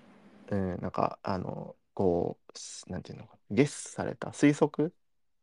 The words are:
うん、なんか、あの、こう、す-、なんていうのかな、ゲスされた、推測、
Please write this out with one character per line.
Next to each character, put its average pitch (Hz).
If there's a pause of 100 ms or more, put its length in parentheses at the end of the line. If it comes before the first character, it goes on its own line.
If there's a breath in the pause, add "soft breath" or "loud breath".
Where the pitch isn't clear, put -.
(500)
う 104
ん、 92
な -
ん -
か、 -
あ 95
の、 - (180)
こ 87 (160)
う、 -
す-、 -
な 90
ん -
て -
い -
う -
の -
か -
な、 - (180)
ゲ 139
ス -
さ -
れ -
た、 -
推 143
測、 151 (480)